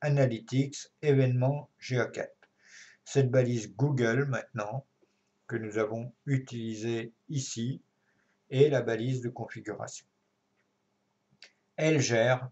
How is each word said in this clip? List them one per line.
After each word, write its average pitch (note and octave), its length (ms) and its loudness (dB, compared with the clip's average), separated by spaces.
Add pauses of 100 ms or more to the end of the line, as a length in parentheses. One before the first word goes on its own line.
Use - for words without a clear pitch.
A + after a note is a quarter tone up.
Analytics C#3 760 0 (240)
événement C3+ 800 2
G B2+ 200 -4
A A2 80 2
quatre. - 440 -10 (540)
Cette C3 260 2
balise A#2+ 440 2
Google B2 520 2
maintenant, A2+ 580 -6 (640)
que A#2+ 100 -6
nous A2 220 -4
avons A2+ 340 -4 (140)
utilisée A#2 880 -4 (160)
ici, C3+ 540 -6 (680)
est C#3 180 6
la B2+ 140 2
balise A#2 380 -2
de A#2 80 -4
configuration. A2 800 -10 (1700)
Elle D#3 240 2
gère A#2 520 2